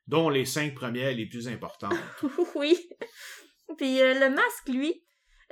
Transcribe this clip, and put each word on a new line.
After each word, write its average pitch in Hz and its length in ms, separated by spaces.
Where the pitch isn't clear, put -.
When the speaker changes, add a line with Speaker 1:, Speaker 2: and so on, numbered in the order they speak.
Speaker 1:
dont 156 220
les 135 160
cinq 147 280
premières 127 420
les 110 120
plus 120 200
importantes. 104 460
Speaker 2:
<laughs> 330 320
Oui. 302 200
Puis, 262 240
euh, 262 140
le 269 180
masque, 466 340
lui, 277 360